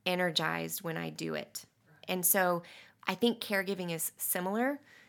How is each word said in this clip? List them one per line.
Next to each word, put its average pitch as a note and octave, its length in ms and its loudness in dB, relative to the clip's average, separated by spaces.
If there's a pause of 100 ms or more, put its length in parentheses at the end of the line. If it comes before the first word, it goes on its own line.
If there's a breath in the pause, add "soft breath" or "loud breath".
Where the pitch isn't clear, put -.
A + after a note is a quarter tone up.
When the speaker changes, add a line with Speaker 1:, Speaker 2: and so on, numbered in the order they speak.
Speaker 1:
Yeah. F#3 60 2
Speaker 2:
energized E3 720 0
when E3 140 -4
I E3 140 -4
do D#3 240 -6
it. - 300 -8 (440)
And F3+ 160 -2
so F3+ 380 4 (460 loud breath)
I F#3+ 60 2
think A#3 260 2
caregiving F#3+ 500 -2
is E3 260 -4
similar. A3 640 -2 (280 soft breath)